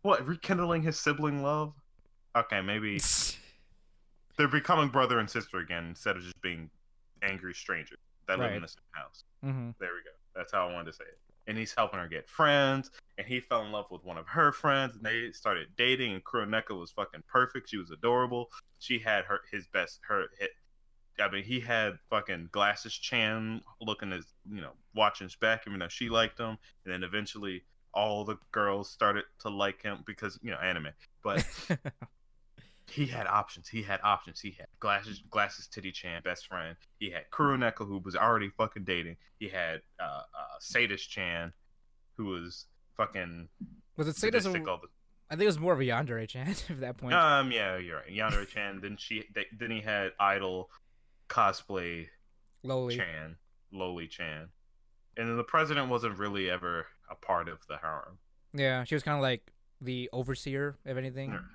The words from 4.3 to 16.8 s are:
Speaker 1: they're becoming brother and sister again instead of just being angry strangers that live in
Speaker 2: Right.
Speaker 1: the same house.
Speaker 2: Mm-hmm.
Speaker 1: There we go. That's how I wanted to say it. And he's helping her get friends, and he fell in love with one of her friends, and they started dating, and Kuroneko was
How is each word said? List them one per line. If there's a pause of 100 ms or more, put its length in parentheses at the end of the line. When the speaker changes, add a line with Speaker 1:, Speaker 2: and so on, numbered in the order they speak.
Speaker 1:
they're
becoming
brother
and
sister
again
instead
of
just
being (540)
angry
strangers (300)
that
live
in
Speaker 2:
Right.
Speaker 1:
the
same
house. (200)
Speaker 2:
Mm-hmm. (100)
Speaker 1:
There
we
go. (240)
That's
how
I
wanted
to
say
it. (300)
And
he's
helping
her
get
friends, (260)
and
he
fell
in
love
with
one
of
her
friends,
and
they
started
dating,
and
Kuroneko
was